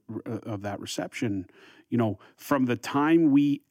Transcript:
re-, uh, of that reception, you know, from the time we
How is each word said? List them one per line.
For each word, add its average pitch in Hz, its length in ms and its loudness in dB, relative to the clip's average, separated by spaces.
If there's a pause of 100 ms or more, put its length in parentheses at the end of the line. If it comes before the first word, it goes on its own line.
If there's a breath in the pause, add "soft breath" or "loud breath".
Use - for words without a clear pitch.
re-, 113 180 -10
uh, 113 120 -6
of 104 240 -10
that 101 180 -8
reception, 101 640 -6 (440 loud breath)
you 123 80 0
know, 110 200 0 (180 loud breath)
from 139 300 -2
the 120 100 0
time 160 540 4
we 143 400 4